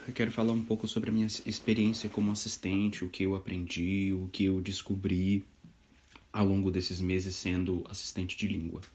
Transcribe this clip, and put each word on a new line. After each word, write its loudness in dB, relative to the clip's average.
Eu -8
quero 0
falar 2
um 2
pouco -2
sobre -2
a 2
minha 4
experiência 0
como 0
assistente, -2
o -6
que -6
eu 2
aprendi, 0
o -2
que 2
eu 4
descobri 0
ao 4
longo 4
desses -2
meses 0
sendo 0
assistente -6
de -2
língua. -4